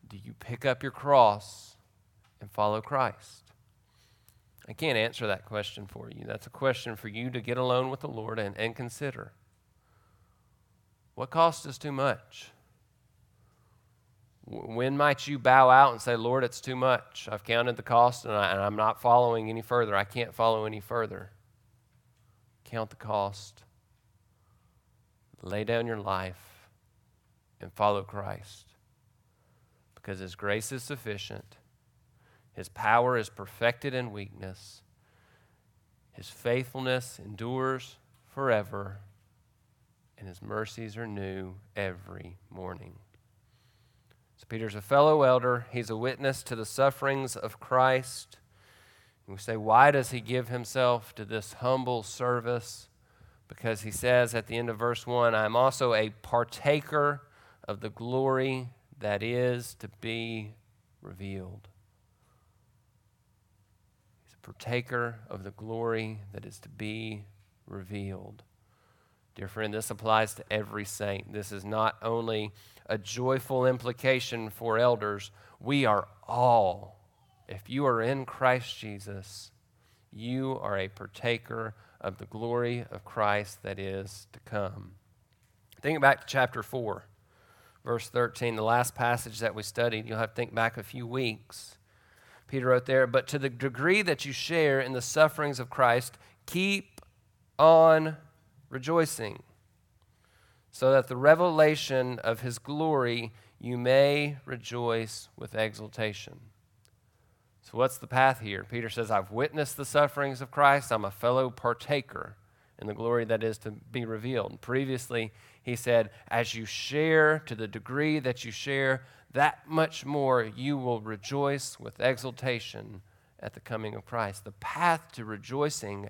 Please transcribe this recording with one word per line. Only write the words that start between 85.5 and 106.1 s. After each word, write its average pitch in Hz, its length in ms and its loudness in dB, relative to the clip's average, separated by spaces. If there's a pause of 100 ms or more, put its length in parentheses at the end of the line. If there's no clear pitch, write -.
Think 151 200 0
back 139 180 8
to - 80 -18
chapter 123 340 0
four, 113 440 -6 (800)
verse 117 240 -4
thirteen, 120 480 0
the 110 40 -2
last 120 320 4
passage 120 460 -2
that 110 160 -2
we 107 80 -8
studied. 113 420 -2
You'll 110 120 -6
have 110 140 -2
to - 40 -16
think 120 180 -6
back 113 220 0
a 110 80 -10
few 123 240 -12
weeks. 120 720 -6 (720)
Peter 127 200 -4
wrote 123 200 6
there, 131 200 6
"But 127 220 2
to 147 100 -2
the 135 100 -2
degree 135 520 0
that 170 240 0
you 139 80 -8
share 147 480 2
in 131 100 -4
the 127 100 -2
sufferings 147 600 4
of 120 80 -8
Christ, 123 480 4 (280)
keep 190 540 -2 (580)
on 160 600 8 (500)
rejoicing, 131 720 -2 (1300)
so 131 200 4
that 131 160 6
the 127 80 -6
revelation 151 1040 6
of 113 220 -2
his 123 180 -6
glory 131 720 -2 (280)
you 123 180 -6
may 139 680 4
rejoice 117 920 -4
with - 180 -12
exultation." 107 920 -6 (1120)